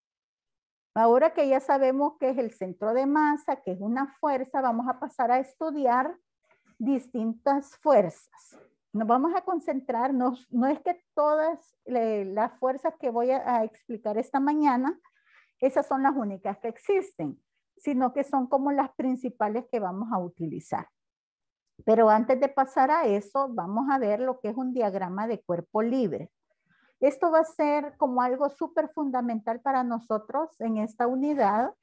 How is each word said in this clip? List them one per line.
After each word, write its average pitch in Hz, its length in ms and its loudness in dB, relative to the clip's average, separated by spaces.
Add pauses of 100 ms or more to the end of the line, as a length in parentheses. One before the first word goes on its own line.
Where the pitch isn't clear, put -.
(920)
Ahora 247 400 6
que 294 140 2
ya 269 140 4
sabemos 277 580 2
qué 262 120 0
es 247 60 -4
el 233 140 -2
centro 196 420 -6
de 262 120 0
masa, 294 560 0
qué 190 100 -6
es 180 80 -8
una 240 280 -4 (120)
fuerza, 269 400 -2
vamos 247 300 0
a 247 100 -4
pasar 247 320 -2
a 262 80 4
estudiar 277 800 -2 (600)
distintas 254 1000 -2
fuerzas. - 840 0 (320)
Nos 214 160 -4
vamos 269 280 2
a 370 60 -4
concentrar, 269 720 -4
no, 254 200 0 (160)
no 240 180 0
es 294 140 -2
que 349 200 -4 (120)
todas, 311 720 0
eh, 220 400 -2
las 214 340 -2
fuerzas 269 400 -2
que 269 100 -4
voy 240 220 0
a, 247 240 0
a 226 80 2
explicar 220 540 -8
esta 269 240 -2
mañana, 285 580 2 (600)
esas 269 260 2
son 269 160 -2
las 277 100 4
únicas 196 440 -6
que 233 100 -10
existen, 233 720 -4 (360)
sino 254 340 0
que 277 140 -2
son 262 220 -2
como 277 260 0
las 269 220 0
principales 247 760 -4
que 233 80 -2
vamos 196 320 -6
a 214 60 0
utilizar. 170 720 -6 (960)
Pero 220 260 6
antes 233 300 4
de 277 80 0
pasar 269 440 2
a 320 140 2
eso, 208 440 0
vamos 226 400 -4
a 269 80 2
ver 214 220 0
lo 254 200 -4
que 214 100 -6
es 214 60 -6
un 254 160 -4
diagrama 196 540 -4
de 226 160 -4
cuerpo 175 400 -4
libre. 226 480 -2 (720)
Esto 294 320 2
va 320 80 6
a 320 40 4
ser 294 540 -2
como 254 240 0
algo 262 300 0
súper 311 380 -4
fundamental 240 720 -4
para 262 220 0
nosotros 233 800 -4
en 226 160 -2
esta 220 300 -2
unidad, 262 760 2